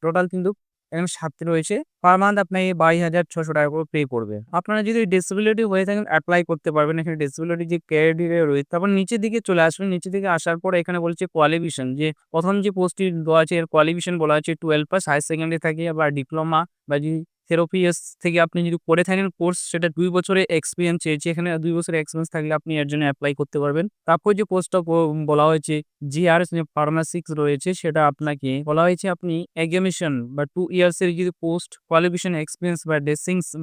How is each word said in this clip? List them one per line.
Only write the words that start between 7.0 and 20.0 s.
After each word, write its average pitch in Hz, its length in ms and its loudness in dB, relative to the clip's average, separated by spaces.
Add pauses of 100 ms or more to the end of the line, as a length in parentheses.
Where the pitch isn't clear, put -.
এখানে 160 220 -4
ডিসেবিলিটি 170 500 -4
যে 170 60 0 (120)
ক্যাটেগরি 165 480 2 (120)
রয়েছে। 143 220 0
তারপর 175 160 0 (100)
নিচের 196 260 -2
দিকে 226 140 -2 (100)
চলে 175 200 4
আসবেন, 190 260 -4
নিচের 180 200 -6
দিকে 196 220 -2
আসার 165 260 -2
পর 190 80 -2 (100)
এখানে 175 260 -2
বলছে 170 180 -4 (100)
কোয়ালিফিকেশন, 156 520 2 (140)
যে 156 80 0 (240)
প্রথম 175 220 0 (100)
যে 208 140 0
পোস্টটি 180 260 0 (220)
দেওয়া 160 160 6
আছে 160 180 -2
এর 165 120 -2
কোয়ালিফিকেশন 170 500 2
বলা 151 140 4
হচ্ছে 156 160 -2 (100)
টুয়েলভ 151 300 0
পাস, 190 160 0
হায়ার 147 220 2
সেকেন্ডারি 160 360 -2
থাকে 160 180 -2 (140)
বা 156 60 2 (140)
ডিপ্লোমা 160 420 0 (280)
বা 143 160 0
যদি 160 160 -2 (280)
থেরাপিস্ট 170 560 2 (180)
থেকে 170 240 0
আপনি 175 200 -4
যদি 170 120 -2 (100)
করে 165 200 4
থাকেন 190 180 0 (120)
কোর্স, 175 200 0 (120)
সেটা 170 260 0
দুই 175 200 2